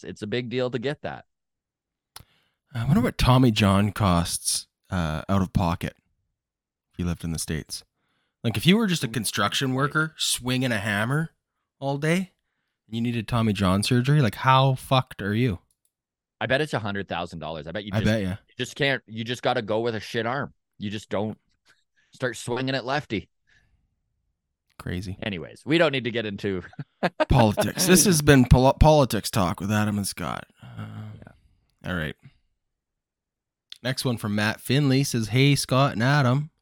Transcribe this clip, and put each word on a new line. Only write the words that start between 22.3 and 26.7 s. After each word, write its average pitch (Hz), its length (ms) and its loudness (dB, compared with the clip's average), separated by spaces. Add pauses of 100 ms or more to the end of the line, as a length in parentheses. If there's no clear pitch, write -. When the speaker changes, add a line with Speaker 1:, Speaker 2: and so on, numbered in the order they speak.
Speaker 1:
swinging 131 380 -4
it 120 100 -6
lefty. 147 440 -4 (1500)
Speaker 2:
Crazy. 90 460 -8
Speaker 1:
Anyways, 80 420 -10
we 143 140 0
don't 160 120 4
need 135 120 -4
to 120 80 -4
get 110 140 -4
into 101 360 -4 (400)